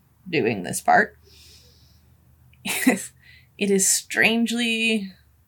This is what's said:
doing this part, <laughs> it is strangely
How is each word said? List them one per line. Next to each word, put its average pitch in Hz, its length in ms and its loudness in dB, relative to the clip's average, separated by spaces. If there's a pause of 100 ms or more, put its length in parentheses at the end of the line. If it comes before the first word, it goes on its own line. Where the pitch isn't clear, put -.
(280)
doing - 360 -2
this - 160 -6
part, - 360 2 (1500)
<laughs> - 0 -
it - 1040 -4
is 196 180 2
strangely 226 1200 0 (360)